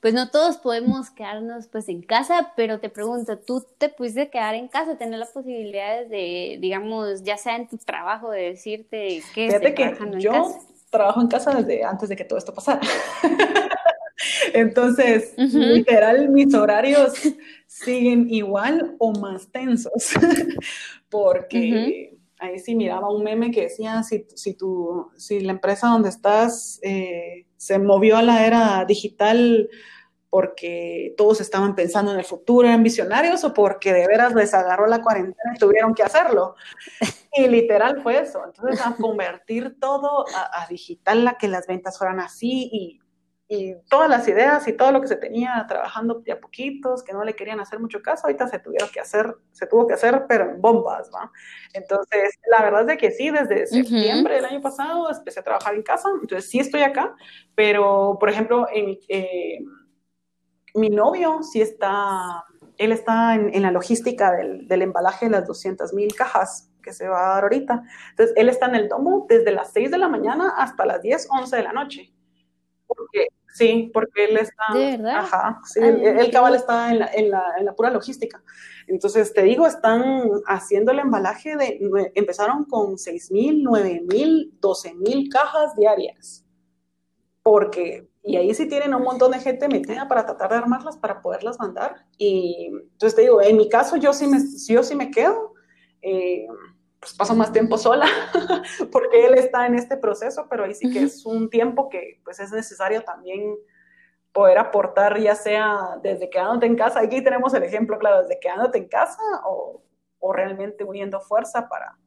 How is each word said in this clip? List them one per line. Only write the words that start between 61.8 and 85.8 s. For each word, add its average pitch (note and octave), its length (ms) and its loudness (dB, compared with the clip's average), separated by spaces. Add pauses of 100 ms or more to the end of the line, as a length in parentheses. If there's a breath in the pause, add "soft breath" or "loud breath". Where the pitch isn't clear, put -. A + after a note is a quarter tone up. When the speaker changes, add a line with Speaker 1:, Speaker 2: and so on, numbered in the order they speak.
Speaker 2:
él A3 140 2
está A3+ 420 2
en, G#3 200 0
en G3 80 2
la F#3+ 100 2
logística G#3 600 0
del, - 360 -6
del F3+ 140 2
embalaje F#3 440 -2
de A3+ 60 0
las F#3 140 0
doscientas F#3 460 -8
mil G#3 220 -2
cajas - 560 -2 (120)
que F#3+ 100 -16
se F#3 160 -10
va F#3 100 -2 (140)
a - 20 2
dar G3 100 2
ahorita. A#3+ 380 -2 (280 loud breath)
Entonces, A3+ 260 2
él A3+ 120 6
está B3 180 0
en B3 100 0
el G#3 120 0
domo F4+ 400 0
desde A3+ 240 4
las - 200 -4
seis B3 180 0
de F4 80 -2
la F#4 100 0
mañana D4 480 -2
hasta A#3+ 300 -2
las - 160 -4
diez, B3 280 -2
once B3+ 260 -4
de A3+ 80 -2
la F3 80 -8
noche. C#4 400 -10 (720)
Porque, - 420 -4 (260)
sí, A3+ 380 2
porque G#3+ 340 0
él G#3+ 120 2
está G#3+ 260 -4 (100)
Speaker 1:
¿De C4 220 0
verdad? A3 220 -4
Speaker 2:
Ajá, G3 460 -2
sí, - 180 -4
Speaker 1:
Ay, A#3 80 6
Speaker 2:
él, G#3+ 160 4
él A3+ 200 4
Speaker 1:
qué A#3+ 60 0
Speaker 2:
cabal B3+ 200 6
Speaker 1:
bueno. B3 80 4
Speaker 2:
está A#3 300 -2
en A#3 100 2
la, - 120 0
en G#3+ 180 2
la, F#3+ 140 -2 (140)
en G3 80 -2
la G3 80 -6
pura A#3 160 0
logística. A#3+ 520 -8 (440 loud breath)
Entonces, G3+ 480 0
te G3+ 80 4
digo, B3 240 6
están B3+ 640 0 (160)
haciendo G3+ 460 0
el C#4 80 2
embalaje A3+ 560 -2
de C4 240 -2
nue-, G3 340 -2
empezaron G#3 500 -2
con G3+ 340 -4
seis F3 320 -12
mil, C#4+ 320 2
nueve G3 440 0
mil, C#4+ 540 2
doce F3+ 340 -2
mil B3+ 340 -2
cajas D4+ 480 0
diarias. - 680 0 (1000)